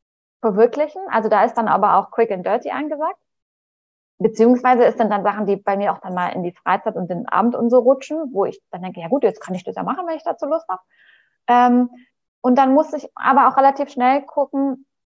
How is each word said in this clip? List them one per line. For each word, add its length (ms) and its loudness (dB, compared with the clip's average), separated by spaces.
verwirklichen? 720 0
Also 180 -2
da 160 2
ist 120 0
dann 120 -2
aber 300 2
auch 140 -2
quick 200 0
and 140 -6
dirty 260 -4
angesagt. 460 -6
Beziehungsweise 680 2
es 100 2
sind 140 0
dann 140 -2
Sachen, 220 -2
die 120 0
bei 180 -4
mir 160 -2
auch 80 -8
dann 140 -12
mal 160 -2
in 140 -6
die 100 -6
Freizeit 420 -4
und 140 -6
den 180 -8
Abend 280 0
und 140 -2
so 100 4
rutschen, 520 0
wo 140 -2
ich 160 -10
dann 100 -14
denke, 200 -12
ja 80 -10
gut, 140 0
jetzt 180 -2
kann 140 -8
ich 80 -12
das 120 -10
ja 80 -8
machen, 240 -6
wenn 80 -6
ich 80 -14
dazu 220 -6
Lust 240 -4
habe. 120 -8
Ähm, 420 4
und 160 2
dann 160 4
muss 200 2
ich 220 -10
aber 320 2
auch 100 2
relativ 320 2
schnell 320 0
gucken, 640 -4